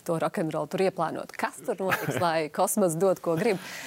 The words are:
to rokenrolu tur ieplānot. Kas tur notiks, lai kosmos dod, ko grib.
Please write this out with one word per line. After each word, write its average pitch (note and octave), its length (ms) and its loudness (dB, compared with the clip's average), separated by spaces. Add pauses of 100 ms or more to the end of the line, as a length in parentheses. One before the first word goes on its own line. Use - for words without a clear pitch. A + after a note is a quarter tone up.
to E3 160 -2
rokenrolu D#3 500 -2
tur F#3 140 0
ieplānot. F3 500 -2
Kas - 320 -4
tur G3+ 140 -2
notiks, E3 420 0
lai E3 300 2
kosmos F3+ 480 2
dod, F#3 240 2
ko E3 160 2
grib. G#3+ 240 2 (240)